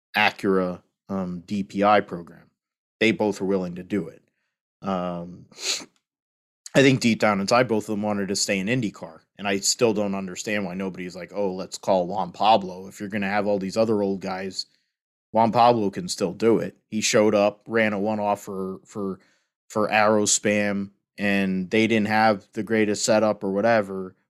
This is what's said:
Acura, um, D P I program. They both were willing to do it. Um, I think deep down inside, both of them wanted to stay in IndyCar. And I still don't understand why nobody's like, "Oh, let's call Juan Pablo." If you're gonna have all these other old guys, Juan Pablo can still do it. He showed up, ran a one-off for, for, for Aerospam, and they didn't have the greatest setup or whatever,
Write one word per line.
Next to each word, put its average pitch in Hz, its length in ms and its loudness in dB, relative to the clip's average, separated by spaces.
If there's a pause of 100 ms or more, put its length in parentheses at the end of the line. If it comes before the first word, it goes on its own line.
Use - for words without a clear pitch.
(160)
Acura, 95 680 0 (260)
um, 90 380 -6
D 101 160 -4
P 98 220 -2
I 104 160 6
program. 85 500 -14 (480)
They 110 140 4
both 104 280 0
were 98 60 -2
willing 92 300 -2
to 90 60 -12
do 90 260 -4
it. - 140 -20 (600)
Um, 90 640 -6 (1300)
I 143 80 6
think 135 180 4
deep 113 200 2
down 104 200 2
inside, 120 260 2
both 107 180 -2
of 110 100 -6
them 104 80 -4
wanted 104 260 -4
to 98 80 -4
stay 98 220 -2
in 92 80 -4
IndyCar. 98 540 -6 (180)
And 101 100 -6
I 98 120 0
still 113 340 0
don't 101 200 -2
understand 98 520 -6
why 87 80 -10
nobody's 90 420 -8
like, 87 180 -16
"Oh, 98 200 -2
let's 92 240 -10
call 92 280 2
Juan 90 260 -6
Pablo." 98 560 2
If - 120 -20
you're 104 80 -8
gonna 98 200 -4
have 101 180 -2
all 104 120 0
these 95 180 -4
other 110 260 2
old 98 180 -2
guys, 95 460 -8 (640)
Juan 113 180 4
Pablo 117 400 4
can 90 180 -8
still 92 260 -4
do 107 240 4
it. 90 180 -6 (140)
He 107 100 -4
showed 107 340 4
up, 104 320 2
ran 110 260 0
a 104 60 -4
one-off 104 440 -2
for, 95 420 -8
for, 98 360 -8 (480)
for 107 200 0
Aerospam, 104 1040 2 (260)
and 95 540 0
they 113 160 4
didn't 110 220 2
have 107 440 2
the 110 120 -6
greatest 104 400 0
setup 107 400 2
or 98 80 -2
whatever, 98 640 0 (140)